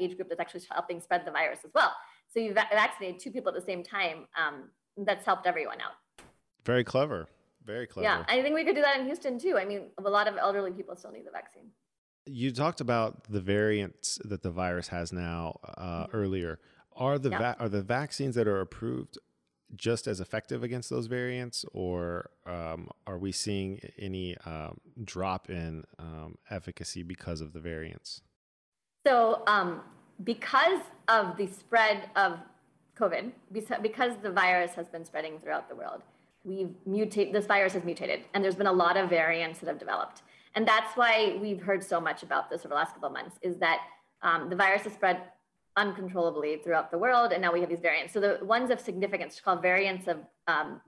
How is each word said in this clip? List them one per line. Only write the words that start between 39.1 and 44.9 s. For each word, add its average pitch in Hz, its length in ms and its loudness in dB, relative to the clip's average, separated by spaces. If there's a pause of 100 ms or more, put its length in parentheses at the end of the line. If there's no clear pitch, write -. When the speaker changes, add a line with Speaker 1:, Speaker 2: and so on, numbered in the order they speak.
Speaker 1:
that - 80 -6
have 147 100 -6
developed. - 440 -6 (320)
And 220 120 2
that's 226 300 4
why 220 420 6
we've 202 220 -2
heard 190 240 0
so 170 160 0
much 156 220 -2
about 147 260 -2
this - 120 -4
over 147 80 -14
the 143 80 -2
last 151 180 0
couple 147 140 -6
of 139 40 -4
months, 135 300 -8
is 180 160 -2
that, 165 220 2 (420)
um, 165 260 2
the 180 80 -2
virus 196 280 4
has 208 100 -8